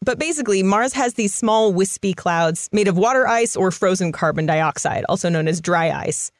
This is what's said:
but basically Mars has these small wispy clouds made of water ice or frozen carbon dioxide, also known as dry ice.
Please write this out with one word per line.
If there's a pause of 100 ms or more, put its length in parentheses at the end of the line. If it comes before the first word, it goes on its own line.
but
basically
Mars
has
these
small
wispy
clouds
made
of
water
ice
or
frozen
carbon
dioxide,
also
known
as
dry
ice. (100)